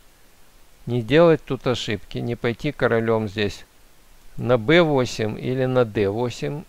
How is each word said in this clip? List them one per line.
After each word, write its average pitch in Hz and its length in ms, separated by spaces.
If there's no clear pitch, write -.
Не 120 160
делать 156 420
тут - 220
ошибки, 120 520
не 120 180
пойти 127 360
королём 113 560
здесь 101 360
на 123 200
Б 143 260
восемь 127 560
или 131 260
на 127 200
Д 104 240
восемь 123 600